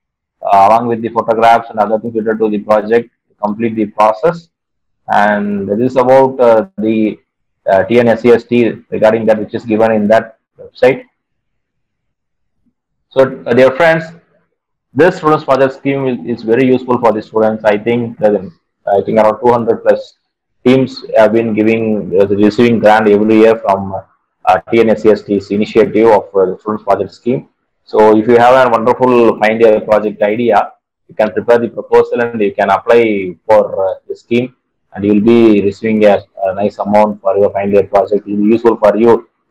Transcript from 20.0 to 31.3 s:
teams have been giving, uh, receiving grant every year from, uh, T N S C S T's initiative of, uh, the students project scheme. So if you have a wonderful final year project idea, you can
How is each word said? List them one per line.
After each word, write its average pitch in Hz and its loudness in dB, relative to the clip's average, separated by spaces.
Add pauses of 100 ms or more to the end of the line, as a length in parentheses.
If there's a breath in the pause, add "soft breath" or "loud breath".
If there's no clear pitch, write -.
teams 127 0 (120)
have 107 2
been 113 -2
giving, 107 -2
uh, 98 2
receiving 107 0
grant 107 2
every 107 2
year 110 4
from, 98 -4 (440)
uh, 92 0 (100)
T 113 2
N 113 2
S 104 -2
C 107 4
S 101 0
T's 101 -6
initiative 107 0
of, 104 2
uh, 95 2
the 92 -10
students 107 -8
project 98 -2
scheme. - -8 (340)
So 110 2
if 110 -2
you 120 4
have 123 4
a - -2
wonderful 120 2
final 110 0
year 107 4
project 104 -2
idea, 110 -2 (380)
you - -20
can 107 -2